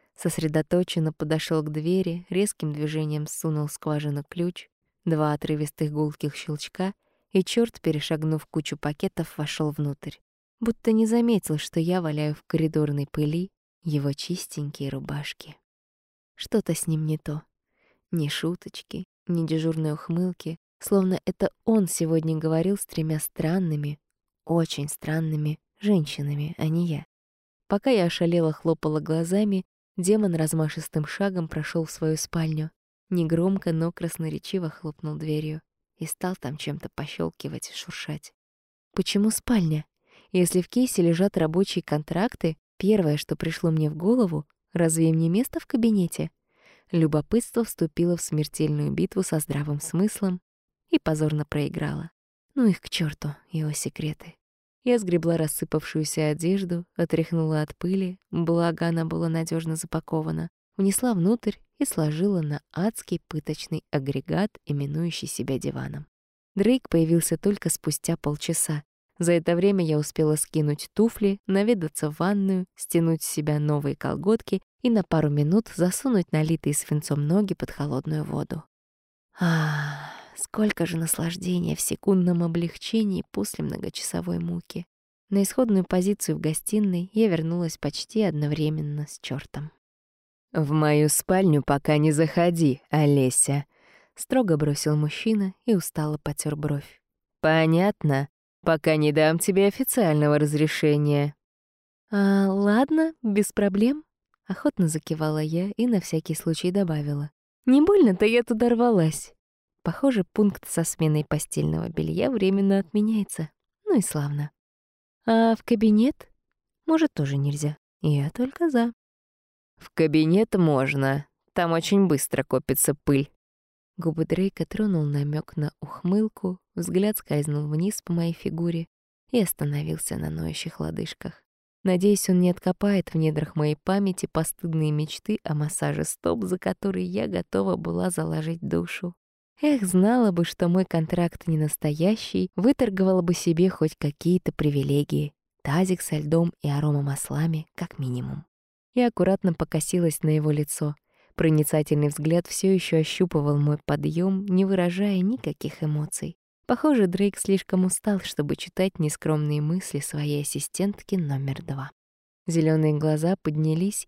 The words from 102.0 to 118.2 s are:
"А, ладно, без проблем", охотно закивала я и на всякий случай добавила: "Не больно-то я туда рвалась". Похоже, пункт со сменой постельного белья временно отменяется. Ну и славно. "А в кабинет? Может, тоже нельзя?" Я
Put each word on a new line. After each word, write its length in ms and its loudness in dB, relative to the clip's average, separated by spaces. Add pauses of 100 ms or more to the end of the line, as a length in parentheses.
"А, 400 4
ладно, 720 2
без 320 0
проблем", 500 2 (460)
охотно 380 0
закивала 500 -2
я 400 -2
и 100 0
на 140 2
всякий 320 -4
случай 380 -2
добавила: 600 -2 (340)
"Не 160 8
больно-то 440 6
я 180 4
туда 260 2
рвалась". 640 2 (500)
Похоже, 500 2
пункт 360 0
со 140 -2
сменой 400 0
постельного 640 -2
белья 420 -2
временно 500 2
отменяется. 680 -2 (360)
Ну 120 2
и 40 4
славно. 500 -4 (720)
"А 300 4
в 80 -10
кабинет? 680 4 (560)
Может, 280 4
тоже 240 0
нельзя?" 400 -2 (240)
Я 300 2